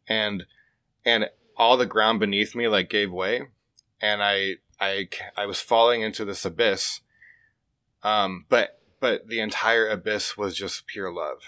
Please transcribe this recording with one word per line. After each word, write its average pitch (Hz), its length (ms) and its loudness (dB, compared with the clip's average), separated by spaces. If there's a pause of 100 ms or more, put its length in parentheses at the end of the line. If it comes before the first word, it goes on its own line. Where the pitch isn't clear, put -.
and, 104 360 -2 (640)
and 110 240 2 (260)
all 120 220 6
the 123 80 2
ground 110 340 2
beneath 104 340 0
me, 117 140 -2
like, 98 220 0
gave 104 220 -2
way, 98 320 -4 (580)
and 104 200 0
I, 98 340 0 (240)
I, 98 280 -4 (300)
I 104 80 -4
was 101 160 -6
falling 117 400 4
into 110 240 -4
this 98 180 -6
abyss. 98 560 0 (1040)
Um, 101 460 0
but, - 320 2 (180)
but 113 280 -2
the 113 120 -4
entire 110 480 2
abyss 104 480 -4
was 101 220 -4
just - 300 -8
pure 95 260 -8
love. 76 240 -8 (100)